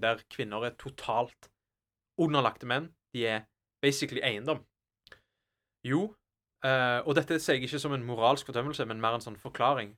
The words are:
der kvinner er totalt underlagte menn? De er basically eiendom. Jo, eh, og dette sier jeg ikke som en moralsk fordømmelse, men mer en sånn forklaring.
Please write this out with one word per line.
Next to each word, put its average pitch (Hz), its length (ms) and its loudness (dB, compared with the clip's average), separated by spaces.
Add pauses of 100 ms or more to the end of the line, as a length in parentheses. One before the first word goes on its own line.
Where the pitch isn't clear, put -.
der 113 260 2
kvinner 110 380 -6
er - 100 -10
totalt - 720 -4 (720)
underlagte 131 480 2
menn? 147 220 -2 (240)
De 117 100 0
er 110 180 0 (380)
basically 135 400 2
eiendom. 127 400 -2 (1200)
Jo, 165 220 0 (580)
eh, 127 400 2
og 151 100 0
dette 160 240 0
sier 147 180 2
jeg 127 100 -4
ikke 143 140 -4
som 143 120 -2
en 123 120 -4
moralsk 120 420 2
fordømmelse, 127 420 -4
men 110 120 -6
mer 113 140 0
en 117 80 -8
sånn 107 160 -12
forklaring. 120 580 0